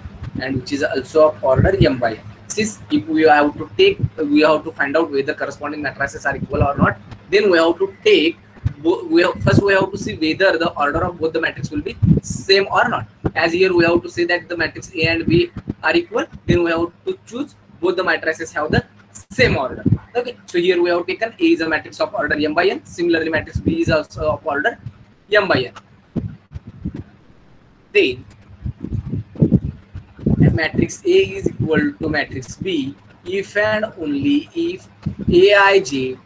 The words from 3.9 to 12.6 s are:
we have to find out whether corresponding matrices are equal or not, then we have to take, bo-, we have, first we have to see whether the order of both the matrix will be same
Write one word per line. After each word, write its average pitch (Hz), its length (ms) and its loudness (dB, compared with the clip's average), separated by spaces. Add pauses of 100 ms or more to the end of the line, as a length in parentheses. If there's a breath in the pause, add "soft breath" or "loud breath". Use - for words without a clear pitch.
we 147 240 2
have 151 220 4
to 160 80 -10
find 143 240 -4
out 160 160 0
whether 139 220 -2
corresponding 143 480 -8
matrices 139 440 -6
are 139 100 -2
equal 143 280 -2
or 143 140 -2
not, 180 200 2 (320)
then 202 200 4
we 175 80 6
have 170 220 4
to 190 240 -2
take, 165 340 4 (400)
bo-, 170 280 0
we 165 180 4
have, - 180 0
first 202 220 4
we 196 100 4
have 190 180 2
to 196 60 -10
see 185 160 -8
whether 165 460 0
the 165 180 -2
order 151 260 0
of 175 160 -6
both 160 140 -2
the 160 80 -2
matrix 147 300 -6
will - 100 -6
be - 160 -10 (240)
same - 500 0